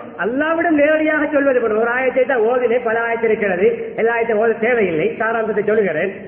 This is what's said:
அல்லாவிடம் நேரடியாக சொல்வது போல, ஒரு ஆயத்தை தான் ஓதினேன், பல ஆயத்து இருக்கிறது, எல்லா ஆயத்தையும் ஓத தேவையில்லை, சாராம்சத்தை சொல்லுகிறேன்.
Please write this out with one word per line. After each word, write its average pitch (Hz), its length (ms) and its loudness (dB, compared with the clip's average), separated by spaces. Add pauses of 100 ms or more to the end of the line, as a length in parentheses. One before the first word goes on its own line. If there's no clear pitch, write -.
(180)
அல்லாவிடம் 311 520 -2
நேரடியாக 311 600 2
சொல்வது 277 300 2
போல, 220 120 0
ஒரு 233 180 0
ஆயத்தை 254 340 0
தான் 247 140 0
ஓதினேன், 233 440 2
பல 226 160 0
ஆயத்து 233 240 -2
இருக்கிறது, 214 720 0
எல்லா 226 220 0
ஆயத்தையும் 220 240 0
ஓத 226 180 0
தேவையில்லை, 208 480 0 (120)
சாராம்சத்தை 220 460 -2
சொல்லுகிறேன். 196 460 0 (160)